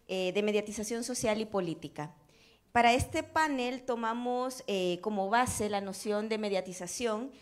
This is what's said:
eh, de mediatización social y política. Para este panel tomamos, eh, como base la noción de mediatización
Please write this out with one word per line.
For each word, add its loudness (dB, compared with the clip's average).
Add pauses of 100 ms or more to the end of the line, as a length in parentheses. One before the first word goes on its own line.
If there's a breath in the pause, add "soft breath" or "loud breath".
eh, 0
de 2
mediatización 0
social 0
y 0
política. -4 (560 soft breath)
Para 6
este 2
panel 0
tomamos, -2
eh, 0
como 0
base 2
la 0
noción -2
de 0
mediatización -2 (100)